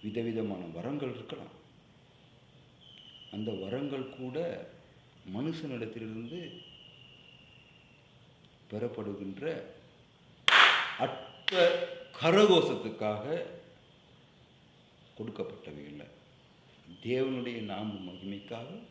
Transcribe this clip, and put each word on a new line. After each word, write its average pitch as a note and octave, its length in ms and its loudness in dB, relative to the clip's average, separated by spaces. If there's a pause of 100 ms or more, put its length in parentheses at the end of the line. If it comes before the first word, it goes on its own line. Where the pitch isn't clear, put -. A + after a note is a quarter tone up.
விதவிதமான G#2+ 580 -2 (140)
வரங்கள் C3 400 -4
இருக்கலாம். - 380 -12 (1800)
அந்த G#2+ 140 -2 (140)
வரங்கள் C3+ 400 -2 (140)
கூட B2+ 180 -6 (1000)
மனுஷனிடத்திலிருந்து A#2+ 1040 -6 (2250)
பெறப்படுகின்ற G2+ 720 -4 (1600)
அற்ப - 480 -4 (680)
கரகோஷத்துக்காக C#3 1040 6 (1900)
கொடுக்கப்பட்டவை D#2 760 -8
அல்ல. D2 140 -12 (1040)
தேவனுடைய B2 500 0 (140)
நாம G2+ 260 -4 (100)
மகிமைக்காக G2+ 640 -10 (200)